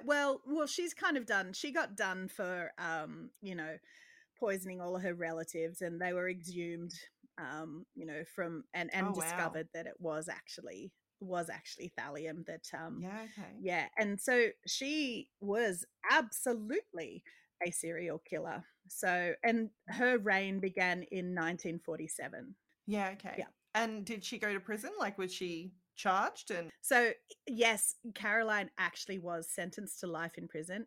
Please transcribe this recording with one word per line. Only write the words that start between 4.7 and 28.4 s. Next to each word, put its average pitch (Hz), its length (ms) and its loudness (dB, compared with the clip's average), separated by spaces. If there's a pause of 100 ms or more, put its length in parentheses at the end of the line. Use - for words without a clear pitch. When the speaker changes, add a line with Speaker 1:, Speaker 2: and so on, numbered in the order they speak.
Speaker 1:
all 180 180 -2
her 180 160 0
relatives, 165 680 -4
and 170 180 -2
they 180 120 2
were 180 160 2
exhumed, 175 640 -4 (460)
um, 156 560 -8
you 165 120 -10
know, 151 160 -6 (120)
from, 170 300 -4 (100)
and, 170 200 -2
and 190 140 4
Speaker 2:
Oh, - 20 2
wow. 190 100 0
Speaker 1:
discovered 165 540 0
that 165 120 -6
it - 120 -8
was 160 300 -2
actually, - 640 -10 (280)
was 175 280 -2
actually - 500 -10
thallium 151 480 -6
that, 165 200 -10 (120)
um, 160 220 -6
Speaker 2:
Yeah, 196 220 -6 (160)
okay. - 120 -10 (100)
Speaker 1:
yeah, 175 260 2 (120)
and 202 220 2
so 240 280 8 (180)
she 269 600 0 (120)
was 202 440 2 (260)
absolutely 240 1120 2 (440)
a 175 40 0
serial 165 480 -4
killer. 160 460 -4 (240)
So, 175 460 2 (100)
and 226 260 4 (180)
her 247 300 6
reign 196 400 4
began 185 460 2
in 180 300 -2
nineteen 170 440 0
forty-seven. 156 800 -6 (300)
Speaker 2:
Yeah, 202 260 0
okay. 196 260 -8
Speaker 1:
Yeah. - 60 -4 (300)
Speaker 2:
And 220 300 0
did 214 200 -6
she - 140 -6
go 208 140 0
to 196 80 0
prison? 214 380 -4
Like, 202 180 0
was 185 160 -2
she 175 400 -4 (220)
charged - 560 2
and 170 180 -2 (140)
Speaker 1:
So, 240 220 8
y-, 226 80 6 (340)
yes, 226 480 4 (200)
Caroline 214 640 4